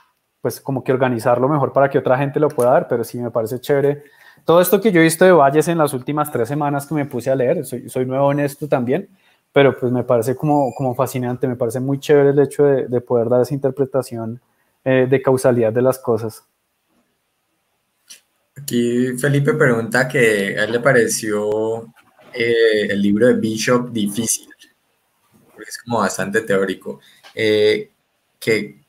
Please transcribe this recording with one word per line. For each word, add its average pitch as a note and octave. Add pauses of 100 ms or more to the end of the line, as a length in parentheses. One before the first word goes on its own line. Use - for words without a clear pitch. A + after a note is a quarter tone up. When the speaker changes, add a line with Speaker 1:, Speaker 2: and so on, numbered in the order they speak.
(400)
Speaker 1:
pues, A#2+
como C3
que -
organizarlo B2
mejor C#3
para C#3
que D3
otra B2+
gente C#3
lo D3
pueda B2+
ver, C3+
pero A#2
sí A#2+
me A#2+
parece A#2
chévere. C#3+ (400)
Todo E3
esto F#3+
que A3
yo F3
he D#3+
visto D#3+
de F#3
Bayes D3+
en E3+
las D3
últimas D3
tres A#2
semanas C#3+
que D#3+
me C#3+
puse B2
a C3
leer, C3+
soy, B2
soy B2+
nuevo C#3
en D3
esto C#3+
también, C#3 (460)
pero C#3
pues A#2+
me B2
parece A#2+
como, D3
como C3
fascinante, B2
me B2
parece B2
muy C3+
chévere C#3+
el C#3+
hecho C#3+
de, C#3
de B2
poder A#2+
dar B2
esa B2
interpretación, B2+ (420)
eh, C3
de C3+
causalidad B2
de A#2+
las B2+
cosas. A2+ (2250)
Speaker 2:
Aquí B2
Felipe C#3+
pregunta A#2+
que G#2
a G#2
él G#2+
le A#2+
pareció, A2 (500)
eh, A2+
el G2+
libro G2+
de A#2+
Bishop A2
difícil, A2 (1040)
porque -
es -
como A#2
bastante G2
teórico, G2 (360)
eh, G#2+ (480)
que -